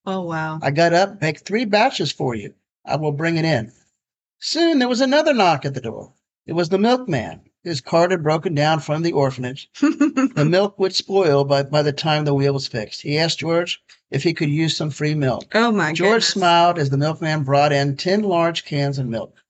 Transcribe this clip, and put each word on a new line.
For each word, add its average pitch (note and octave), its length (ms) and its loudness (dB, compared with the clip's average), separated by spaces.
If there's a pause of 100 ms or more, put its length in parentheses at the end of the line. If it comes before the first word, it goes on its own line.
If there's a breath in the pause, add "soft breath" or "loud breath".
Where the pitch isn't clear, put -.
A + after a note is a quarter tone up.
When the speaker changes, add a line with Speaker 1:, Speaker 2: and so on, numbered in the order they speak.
Speaker 1:
Oh, F#3+ 160 -6
wow. D#3+ 400 -6
Speaker 2:
I C#3+ 80 -2
got E3 220 2
up, G3 280 2
baked D#3 260 -4
three A3+ 180 -2
batches G#3 480 0
for C3 220 -4
you. G#2+ 200 -10 (300)
I C3 120 -4
will D3+ 160 -2
bring E3 240 -2
it D#3+ 80 0
in." B2 280 0 (680)
Soon E4 400 2
there B3 100 2
was B3 120 0
another D4 340 4
knock F3 300 4
at C#3 100 -4
the C#3 60 -6
door. A2 320 -10 (340)
It - 80 -8
was E3+ 160 0
the F#3+ 80 2
milkman. G3+ 640 0 (200)
His E3 200 -6
cart E3+ 280 2
had F3+ 120 -2
broken D#3 320 0
down D3+ 260 2
from D3+ 220 -4
the E3+ 100 0
orphanage. C3 600 -2
Speaker 1:
<laughs> - 60 -8
Speaker 2:
The C4+ 680 2
milk G3 300 2
would F#3+ 160 0
spoil D#3+ 500 2
by, C#3 200 2
by D3 180 0
the D3 100 0
time D3+ 320 -2
the C#3+ 100 0
wheel C#3 200 2
was C#3 120 -6
fixed. - 360 -8
He D3 160 -2
asked D#3+ 220 -2
George E3+ 420 -2 (280 soft breath)
if C#3 120 -2
he E3+ 100 0
could D#3+ 160 -2
use D#3 280 0
some D#3 140 -4
free D3+ 240 -2
milk. C3 300 -2 (100)
Speaker 1:
Oh, A#3 160 4
my E3+ 220 0
Speaker 2:
George F3 160 0 (140)
Speaker 1:
goodness. - 60 0
Speaker 2:
smiled F3 500 4
as C#3+ 120 0
the C#3 60 -2
milkman D#3 460 -2
brought C#3+ 300 2
in C#3 240 0
ten G3 260 0
large E3+ 420 0
cans C#3+ 340 -4
of B2+ 80 -4
milk. A2+ 300 -6 (140)